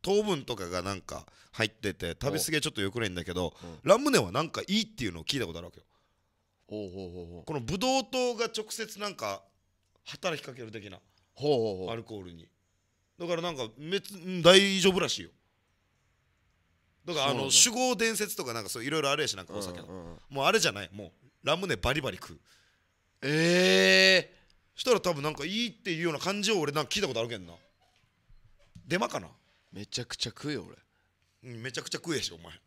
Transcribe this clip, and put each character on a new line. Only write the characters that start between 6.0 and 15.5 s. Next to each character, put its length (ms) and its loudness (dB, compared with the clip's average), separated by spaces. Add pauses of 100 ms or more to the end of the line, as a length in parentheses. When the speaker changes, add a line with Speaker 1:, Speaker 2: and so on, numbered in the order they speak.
Speaker 2:
ほ 180 -8
う 40 -10
ほ 180 -10
う 20 -12
ほ 140 -12
う 20 -14
ほ 140 -14
う。 40 -20
Speaker 1:
こ 100 -8
の 60 -2
ブ 180 -4
ド 220 2
ウ 40 -4
糖 320 -2
が 100 -2
直 240 -8
接 280 -10
な 100 -6
ん 80 -8
か 260 -6 (600)
働 360 -6
き 60 -16
か 80 -14
け 80 -14
る 80 -12
的 180 -12
な。 100 -18 (360)
Speaker 2:
ほ 140 -4
う 80 6
ほ 180 2
う 40 -8
ほ 100 -6
う。 20 -4
Speaker 1:
ア 60 -4
ル 80 -10
コ 160 -12
ー 20 -12
ル 100 -14
に。 160 -20 (680)
だ 80 -8
か 100 -2
ら 60 -4
な 80 -2
ん 60 -8
か 200 -4
別、 380 -6
う 40 -16
ん、 240 -6
大 380 10
丈 100 8
夫 100 2
ら 80 0
し 100 -2
い 60 -8
よ。 60 -18 (1700)